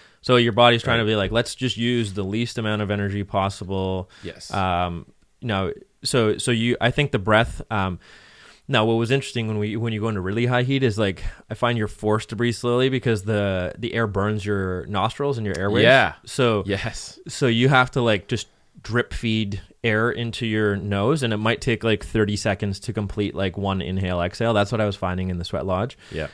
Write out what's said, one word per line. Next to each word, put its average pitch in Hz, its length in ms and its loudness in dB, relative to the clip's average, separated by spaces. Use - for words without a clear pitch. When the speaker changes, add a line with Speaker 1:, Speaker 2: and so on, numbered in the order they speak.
Speaker 1:
So 123 160 4
your 117 160 4
body's 120 280 6
trying 117 160 0
Speaker 2:
Right. 113 60 2
Speaker 1:
to 107 80 2
be 110 40 2
like, 98 160 0
"Let's 117 220 0
just 127 240 -4
use 117 360 0
the 98 100 -4
least 110 340 -2
amount 107 240 -2
of 101 80 -2
energy 101 340 -2
possible." 95 840 -2
Speaker 2:
Yes. - 280 -12
Speaker 1:
Um, 90 540 0
you 120 80 -8
know, 95 240 -2
so, 113 360 2
so - 100 -2
you, 117 320 2
I 127 80 2
think 143 220 0
the 113 80 0
breath, 110 500 2
um, 95 300 -2
now 113 180 4
what 113 100 4
was 113 160 2
interesting 120 360 -2
when 107 120 -2
we, 104 180 -2
when 113 160 -2
you 107 80 -2
go 113 80 0
into 101 120 -2
really 107 260 0
high 123 160 2
heat 135 180 0
is, 110 160 2
like, 98 260 0
I - 20 -4
find 120 240 0
you're 107 100 0
forced 107 420 -2
to 110 60 -6
breathe 117 200 0
slowly 123 340 2
because 117 360 0
the, 101 520 0
the 117 160 -6
air 113 140 0
burns 101 360 -2
your 95 440 -2
nostrils 117 500 -2
and 110 80 -6
your 87 140 -2
airways. 104 240 4
Speaker 2:
Yeah. 117 300 6
Speaker 1:
So, 113 400 2
Speaker 2:
Yes. - 600 -6
Speaker 1:
so - 180 -2
you 120 240 4
have 127 220 4
to, 131 100 0
like, 110 260 2
just - 200 -4
drip - 320 -2
feed 110 480 -2
air 113 260 2
into 117 380 -4
your 107 280 2
nose, 101 460 0
and 117 100 0
it 107 60 0
might 110 240 0
take, 117 220 -2
like, 110 200 2
thirty 104 320 0
seconds 98 440 -2
to - 120 -8
complete, 101 440 -4
like, 92 200 -2
one 98 280 -2
inhale 90 380 -2
exhale. 113 320 -2
That's 101 180 2
what 110 100 0
I 107 40 2
was 98 100 -2
finding 92 340 -4
in 90 80 -4
the 87 80 -6
sweat 82 200 -4
lodge. 95 300 -2
Speaker 2:
Yeah. 76 220 -6